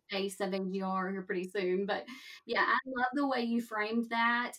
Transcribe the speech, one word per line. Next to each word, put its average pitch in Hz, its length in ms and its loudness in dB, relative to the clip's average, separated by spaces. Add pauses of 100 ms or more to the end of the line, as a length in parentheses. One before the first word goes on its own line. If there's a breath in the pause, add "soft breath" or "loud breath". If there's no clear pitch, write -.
(100)
face 196 300 -2
of 196 140 0
A 196 60 0
G 190 200 -2
R 185 300 0
here 190 120 -2
pretty 185 260 -2
soon. 185 360 2
But, 196 200 -2 (420 loud breath)
yeah, 226 160 2
I 233 240 4
love 247 260 0
the 285 140 2
way 254 160 2
you 233 180 2
framed 226 500 0
that, 233 480 2